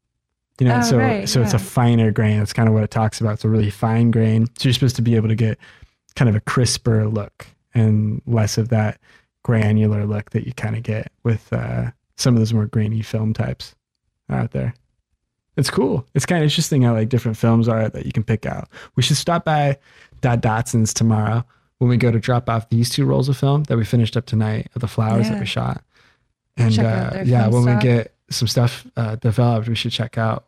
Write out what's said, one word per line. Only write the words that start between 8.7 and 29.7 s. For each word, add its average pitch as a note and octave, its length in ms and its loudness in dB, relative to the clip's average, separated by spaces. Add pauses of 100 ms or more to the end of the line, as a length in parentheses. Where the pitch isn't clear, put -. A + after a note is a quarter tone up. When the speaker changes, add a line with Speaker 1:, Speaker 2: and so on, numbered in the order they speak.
Speaker 1:
granular G#2+ 600 2
look G#2 240 -6
that A#2 160 -4
you B2 60 -8
kinda A2 280 -6
get A2 300 -8 (140)
with, A2 280 -2
uh, A#2+ 380 -4 (260)
some B2+ 180 2
of A#2 60 4
those A2 120 0
more G#2+ 140 0
grainy A2 360 -2
film A2 300 -4
types - 420 -6 (560)
out B2+ 220 -4
there. B2+ 220 -4 (840)
It's - 140 0
cool. G#3+ 440 -2
It's C#3+ 120 -2
kinda F3 180 0
interesting D3 380 0
how, A#2+ 120 4
like, A2 140 0
different A2+ 280 -2
films A2+ 320 2
are A2 200 0
that - 180 -10
you C3 60 -6
can A#2 100 -2
pick A2 240 -4
out. - 220 -8 (280)
We B2+ 60 2
should C#3+ 140 0
stop E3+ 280 -2
by D3 320 2 (440)
Dot A#2+ 200 2
Dotson's A2+ 540 0
tomorrow A2 500 2 (340)
when B2 120 2
we B2 60 4
go A#2+ 140 2
to A2+ 100 2
drop A#2+ 280 -2
off A2+ 220 -4
these A#2+ 180 2
two C#3+ 160 -2
rolls C3+ 240 0
of C#3 80 0
film C#3+ 280 0
that B2+ 120 -2
we A#2 80 0
finished A#2 320 0
up A2+ 100 -2
tonight A2 480 -2
of A#2+ 60 -8
the A#2 80 -4
flowers A2 400 0
that G#3+ 60 -2
Speaker 2:
Yeah. - 60 -4
Speaker 1:
we - 60 -6
shot. B2 360 -6 (760)
And, A2+ 180 2
Speaker 2:
Check A2+ 120 2
out A2+ 200 -2
Speaker 1:
uh, - 80 -6
Speaker 2:
their - 100 -6
Speaker 1:
yeah, B2 180 2
Speaker 2:
film A2 100 2
Speaker 1:
when B2 120 4
we B2 80 4
Speaker 2:
stock. A#2+ 100 2
Speaker 1:
get A#2+ 320 0 (160)
some - 180 -2
stuff, - 380 0 (100)
uh, A2+ 200 -4
developed, A#2 520 0
we A#2 60 -2